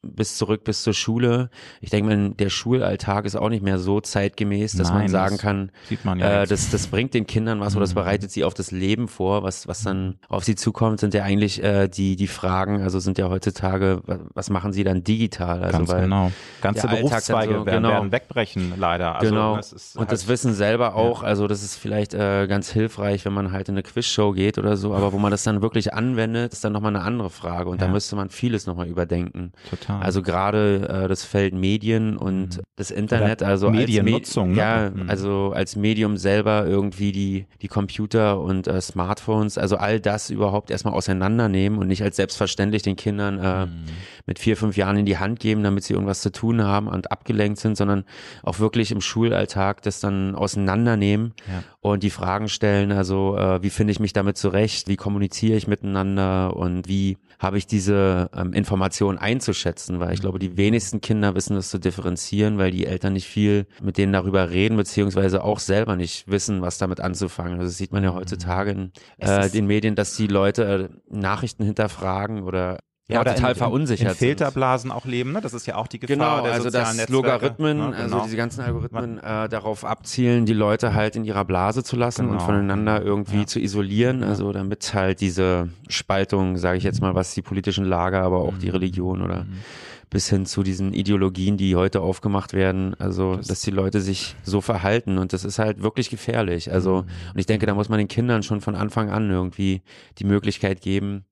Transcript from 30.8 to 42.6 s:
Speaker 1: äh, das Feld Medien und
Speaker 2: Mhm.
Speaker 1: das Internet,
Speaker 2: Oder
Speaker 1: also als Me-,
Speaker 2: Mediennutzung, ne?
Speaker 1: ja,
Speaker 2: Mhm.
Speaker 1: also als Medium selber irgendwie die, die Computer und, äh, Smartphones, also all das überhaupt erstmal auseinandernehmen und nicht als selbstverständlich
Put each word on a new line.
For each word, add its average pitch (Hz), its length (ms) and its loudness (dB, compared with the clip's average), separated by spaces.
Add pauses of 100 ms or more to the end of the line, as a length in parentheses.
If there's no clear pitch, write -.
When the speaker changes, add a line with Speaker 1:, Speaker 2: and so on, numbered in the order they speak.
Speaker 1:
äh, - 20 0
das 95 160 -2
Feld 98 300 0
Medien 107 640 0
und 92 400 -2
Speaker 2:
Mhm. 92 40 -10 (140)
Speaker 1:
das 98 160 -8
Internet, 107 500 0
Speaker 2:
Oder 98 100 0
Speaker 1:
also 98 160 4
als 110 80 4
Me-, 110 40 6
Speaker 2:
Mediennutzung, 107 720 2
ne? 98 60 4
Speaker 1:
ja, 107 320 2
Speaker 2:
Mhm. 95 200 -6
Speaker 1:
also 98 460 0
als 95 200 -2
Medium 107 420 2
selber 101 500 2
irgendwie 98 440 0
die, 95 360 -2 (140)
die 101 60 -10
Computer 104 720 0
und, 92 280 0
äh, 92 140 0
Smartphones, 104 760 -2
also 98 200 0
all 107 220 0
das 104 300 -2
überhaupt 104 420 0
erstmal 104 220 -2
auseinandernehmen 101 840 2
und 95 80 0
nicht 95 160 0
als 101 140 0
selbstverständlich 101 640 0